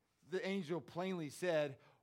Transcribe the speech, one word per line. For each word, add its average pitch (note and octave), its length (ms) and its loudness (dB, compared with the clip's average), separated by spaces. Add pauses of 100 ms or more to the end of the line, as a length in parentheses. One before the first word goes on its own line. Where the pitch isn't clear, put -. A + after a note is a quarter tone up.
(300)
the F3+ 160 0
angel F3 340 0
plainly F3 480 -4
said, D3+ 480 2 (260)